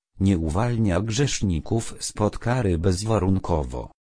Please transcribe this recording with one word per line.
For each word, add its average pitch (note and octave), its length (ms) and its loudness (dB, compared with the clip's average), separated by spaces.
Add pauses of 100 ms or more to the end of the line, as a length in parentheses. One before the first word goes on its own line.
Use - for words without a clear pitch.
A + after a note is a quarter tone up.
(200)
nie G2 180 4
uwalnia G2 640 0
grzeszników A2 1000 -2
spod - 380 -2
kary A#2 400 0
bezwarunkowo. F#2 1120 0 (160)